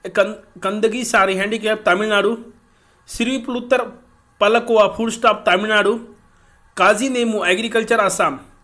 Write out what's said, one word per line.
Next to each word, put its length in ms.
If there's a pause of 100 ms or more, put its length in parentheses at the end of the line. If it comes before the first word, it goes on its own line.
कं-, 540
कंदगी 440
सारी 300
हैंडीक्राफ्ट 480
तमिलनाडु। 560 (680)
श्रीपुलुत्तर 720 (600)
पलकुआ 480
फूड 220
स्टॉप 360
तमिलनाडु। 540 (760)
काजी 320
नेमू 360
एग्रीकल्चर 560
आसाम। 400 (240)